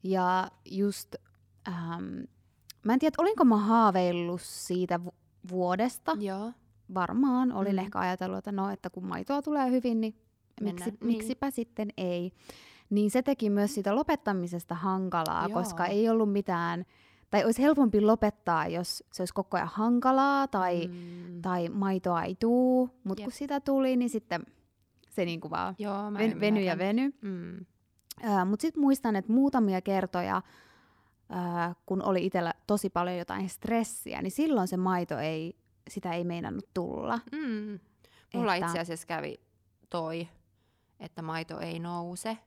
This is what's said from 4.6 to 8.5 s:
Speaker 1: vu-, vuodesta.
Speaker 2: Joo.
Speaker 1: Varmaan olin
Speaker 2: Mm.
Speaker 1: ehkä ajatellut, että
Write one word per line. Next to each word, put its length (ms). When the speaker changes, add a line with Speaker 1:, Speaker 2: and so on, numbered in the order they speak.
Speaker 1:
vu-, 100
vuodesta. 680
Speaker 2:
Joo. 320
Speaker 1:
Varmaan 580
olin 240
Speaker 2:
Mm. 40
Speaker 1:
ehkä 200
ajatellut, 380
että 140